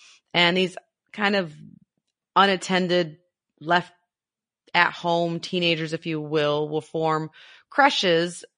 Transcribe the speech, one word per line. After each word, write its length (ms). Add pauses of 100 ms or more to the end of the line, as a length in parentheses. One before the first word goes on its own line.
(320)
And 240
these 200 (360)
kind 240
of 160 (800)
unattended, 840 (420)
left 320 (840)
at 180
home 460
teenagers, 540
if 140
you 140
will, 480
will 120
form 500 (400)
creches 760 (140)